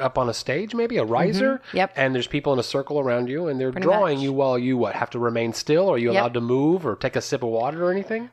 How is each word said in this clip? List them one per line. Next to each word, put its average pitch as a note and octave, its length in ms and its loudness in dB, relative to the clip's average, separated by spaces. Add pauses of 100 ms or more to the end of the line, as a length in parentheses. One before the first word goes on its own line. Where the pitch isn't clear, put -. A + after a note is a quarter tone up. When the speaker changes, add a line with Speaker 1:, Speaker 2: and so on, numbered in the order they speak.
Speaker 1:
up C3 160 0
on B2 120 2
a A2 40 -4
stage, G3+ 420 -4
maybe A#3 220 -2
a A#2 80 2
riser, F3 540 2
Speaker 2:
Mm-hmm. - 180 -8
Yep. F#3 180 0
Speaker 1:
and C3+ 180 2
there's B2 140 -2
people D3 240 -2
in C3 80 2
a A#2 40 -2
circle C#3+ 360 -2
around B2 300 0
you, E3 180 -4
and C3 120 -2
they're C3 120 0
Speaker 2:
Pretty D3 140 -4
Speaker 1:
drawing F3+ 320 4
Speaker 2:
much. C#3 60 -2
Speaker 1:
you C#3 100 0
while C3 260 2
you, B2+ 160 2
what, G#2+ 200 0
have - 160 -2
to B2 80 -6
remain A#2 340 0
still? F3 360 2
Are C#3+ 80 2
you A#2 140 2
Speaker 2:
Yep. F#3+ 100 4
Speaker 1:
allowed A#2+ 120 -2
to A#2+ 80 0
move C#3+ 440 2
or G#2 120 -2
take - 180 -4
a - 60 0
sip C3 200 -4
of A#2+ 80 -2
water C3+ 360 -2
or F3+ 60 2
anything? A3 420 -4